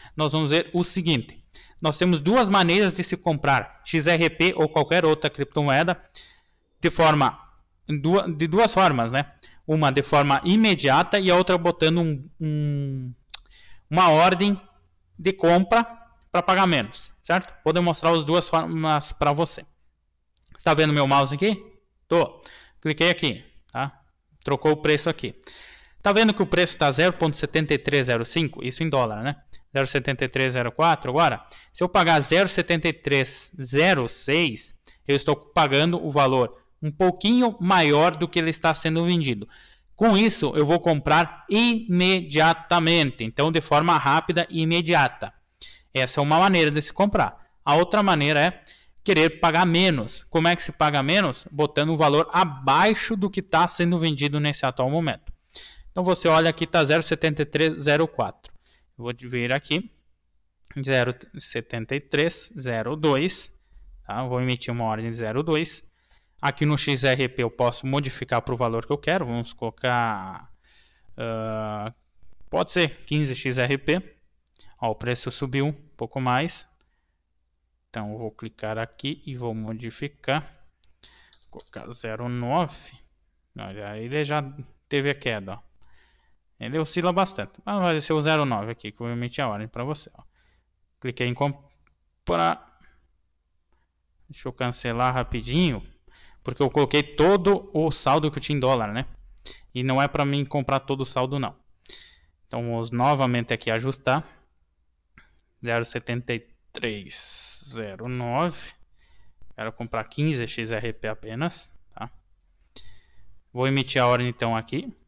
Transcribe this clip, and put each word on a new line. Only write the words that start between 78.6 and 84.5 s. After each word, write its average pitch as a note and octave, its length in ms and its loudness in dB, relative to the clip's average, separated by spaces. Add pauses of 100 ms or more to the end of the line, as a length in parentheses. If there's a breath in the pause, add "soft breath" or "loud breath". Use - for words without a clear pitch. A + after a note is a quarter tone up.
aqui C#3 480 -10
e C3+ 100 -12
vou A#2+ 180 -8
modificar. A2+ 880 -6 (1080 soft breath)
Vou - 100 -20
colocar - 300 -18
zero A#2 380 -10
nove. B2 640 -4 (640)
Olha, G2+ 400 -12
ele C3 260 -4
já D3 200 -2 (440)